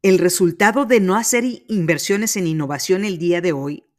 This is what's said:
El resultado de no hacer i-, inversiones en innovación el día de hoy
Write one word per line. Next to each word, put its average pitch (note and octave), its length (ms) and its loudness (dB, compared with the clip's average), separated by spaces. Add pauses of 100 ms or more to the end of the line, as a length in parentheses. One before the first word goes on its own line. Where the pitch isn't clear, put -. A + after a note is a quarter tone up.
El F#3+ 180 4
resultado F#3 640 2
de A3+ 140 4
no F#3 160 2
hacer A#3+ 300 -2
i-, A#3+ 220 -8
inversiones G3+ 680 -2
en F#3 80 -2
innovación D#3 600 -2
el F#3+ 120 -4
día F3 240 0
de E3+ 120 0
hoy C#3 340 -8 (120)